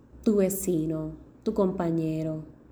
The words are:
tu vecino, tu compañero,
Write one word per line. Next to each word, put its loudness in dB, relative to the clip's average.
tu 4
vecino, 0
tu -2
compañero, 0